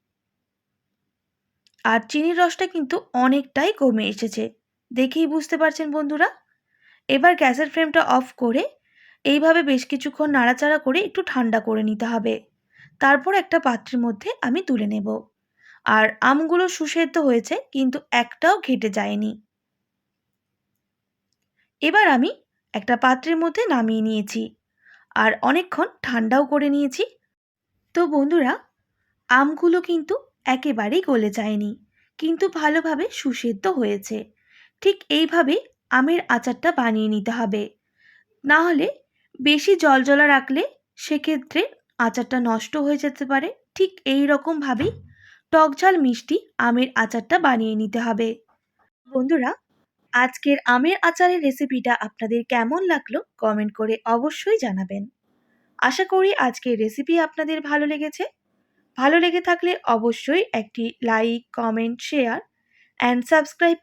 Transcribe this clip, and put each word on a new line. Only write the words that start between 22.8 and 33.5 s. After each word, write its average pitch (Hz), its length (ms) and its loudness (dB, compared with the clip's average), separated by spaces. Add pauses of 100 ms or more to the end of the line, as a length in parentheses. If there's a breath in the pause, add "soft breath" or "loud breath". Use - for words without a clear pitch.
পাত্রের 262 400 2
মধ্যে 339 180 -2 (120)
নামিয়ে 220 340 0
নিয়েছি 220 340 -4 (760 soft breath)
আর 220 160 4 (180)
অনেকক্ষণ 359 380 -2 (180)
ঠান্ডাও 240 460 0
করে 294 240 2
নিয়েছি। 285 280 -2 (920)
তো 339 60 2 (140)
বন্ধুরা, 285 380 2 (760)
আমগুলো 302 480 2 (120)
কিন্তু 339 260 -2 (400)
একেবারেই 262 540 -2
গলে 220 280 2
যায়নি, 208 340 -4 (480)
কিন্তু 330 260 -2 (140)
ভালোভাবে 311 460 0 (140)
সুসেদ্ধ 240 460 -4 (140)